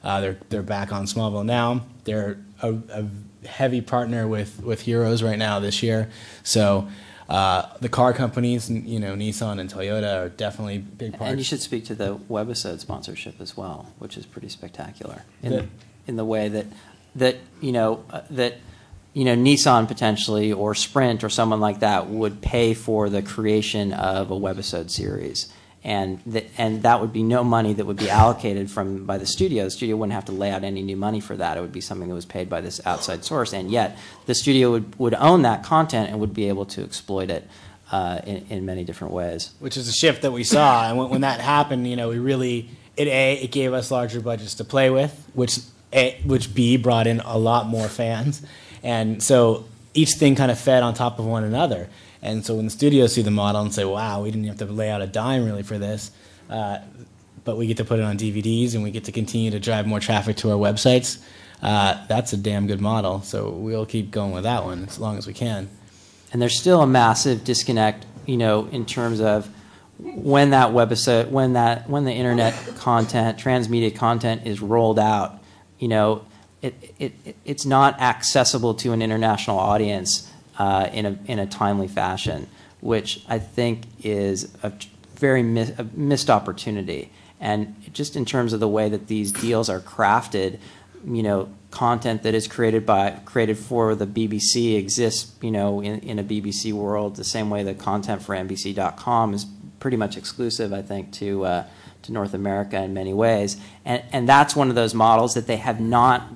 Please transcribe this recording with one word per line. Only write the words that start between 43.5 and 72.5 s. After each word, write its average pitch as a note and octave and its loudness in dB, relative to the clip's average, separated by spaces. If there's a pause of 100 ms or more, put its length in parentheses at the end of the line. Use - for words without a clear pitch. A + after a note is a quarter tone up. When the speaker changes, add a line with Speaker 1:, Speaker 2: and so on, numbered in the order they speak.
Speaker 1:
gave C3 0
us B2 -4
larger A#2+ -2
budgets A2 -6
to A2 -8
play C3+ 4
with, C#3 2 (200)
which, B2 0 (340)
A, B2+ 4
which, B2+ 0
B, B2 4
brought A2+ 4
in A#2 0
a A2+ -4
lot A2+ 4
more A2 -2
fans. A#2 -4 (420)
And A2 -2
so A#2+ 6 (280)
each D3+ 4
thing C#3 6
kind C3 4
of A#2+ 0
fed B2+ 6
on A#2 2
top A#2+ -2
of A2 -4
one A2 0
another. A2 0 (340)
And G#2+ -6
so A2+ -2
when A2 -2
the G#2+ -4
studios C3+ 6
see B2 2
the G#2 2
model G#2 2
and G#2 -2
say, G#2 0
"Wow, G2+ -2
we G#2+ -4
didn't G#2+ -4
have G2+ -8
to A2 -8
lay G#2+ -4
out G#2 -2
a F#2+ -4
dime A#2 0
really G2+ -4
for G#2 -6
this, G#2 -6 (380)
uh, G2+ -6 (680)
but A2+ -4
we A#2 -2
get A2 0
to A2 -4
put A#2 0
it A2 2
on G#2 -2
D A2 -2
V G#2 -4
Ds A#2 0
and G#2+ -2
we G#2 -4
get G#2+ -10
to A2 -10
continue A2+ -2
to G#2 -4
drive G#2 0
more G#2+ 0
traffic G#2+ 0
to A2 0
our G#2 4
websites," G#2+ 2 (380)
uh, G2+ 2
that's A2 0
a G#2 -2
damn G2+ 0
good G2+ -2
model. G2+ 0
So G#2 -6
we'll A2 -4
keep A2 -4
going G2+ -2
with F2+ -6
that A2 0
one F2+ -8
as - -12
long G#2+ -4
as G2+ -10
we G2+ -12
can. G#2 -6 (640)
Speaker 2:
And A#2+ 0
there's A#2+ 0
still F3+ 6
a C#3 6
massive A#2+ 4
disconnect, A2 0 (200)
you C3 -2
know, G#2+ 4
in A#2 -6
terms A#2 -2
of G#2 2 (480)
when C#3+ 4
that B2+ 6
webisode, A#2 4
when C3 2
that, A#2 2
when C#3+ 0
the C3 0
internet A#2+ 2 (140)